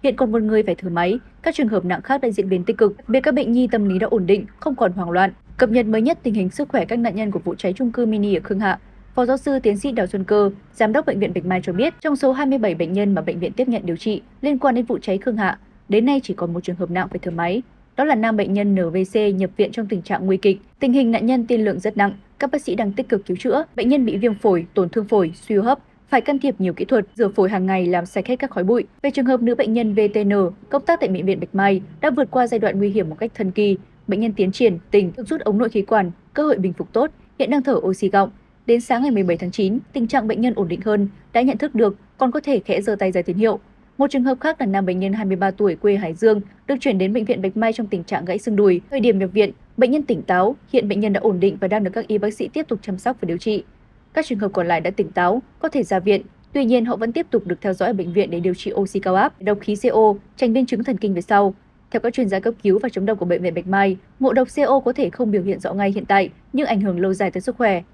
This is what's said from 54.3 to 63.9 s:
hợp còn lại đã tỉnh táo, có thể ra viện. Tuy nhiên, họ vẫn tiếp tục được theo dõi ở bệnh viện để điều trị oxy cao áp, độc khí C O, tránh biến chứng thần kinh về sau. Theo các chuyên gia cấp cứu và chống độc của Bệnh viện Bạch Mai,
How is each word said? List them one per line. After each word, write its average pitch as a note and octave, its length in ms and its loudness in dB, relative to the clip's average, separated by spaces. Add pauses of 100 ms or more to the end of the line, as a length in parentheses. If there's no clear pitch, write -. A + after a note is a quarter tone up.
hợp G3+ 140 -2
còn F3 140 -2
lại E3+ 140 0
đã F3 100 -4
tỉnh G3 200 -2
táo, F#3 300 2 (180)
có D#4+ 100 -4
thể C4 140 -2
ra F#3 160 0
viện. G3+ 220 0 (320)
Tuy C#4 120 0
nhiên, A#3 200 2
họ B3 100 -4
vẫn A3+ 160 -4
tiếp E4 200 -2
tục - 160 -2
được - 140 -4
theo F#3+ 120 -2
dõi F#3+ 160 -2
ở A#3+ 40 -2
bệnh F3 200 -4
viện F#3+ 160 2
để E3+ 100 -4
điều F3+ 140 0
trị - 200 -6
oxy G3 260 -2
cao F#3 160 0
áp, A3+ 260 0
độc G3+ 200 0
khí G#3 140 -4
C G3+ 160 -6
O, G#3+ 220 6 (220)
tránh A#3 180 0
biến B3+ 120 2
chứng A3+ 180 -4
thần A#3+ 140 -2
kinh G3+ 160 -2
về F3 80 -2
sau. G3+ 320 2 (380)
Theo A3+ 80 -2
các A#3 140 -2
chuyên A#3 160 0
gia F#3+ 100 0
cấp A3+ 140 -2 (100)
cứu G3 160 4
và B3 100 -2
chống G3 160 -4
độc G#3 140 0
của F3+ 60 -2
Bệnh F3 160 0
viện F3 120 -2
Bạch F3 140 -6
Mai, G3 300 2 (220)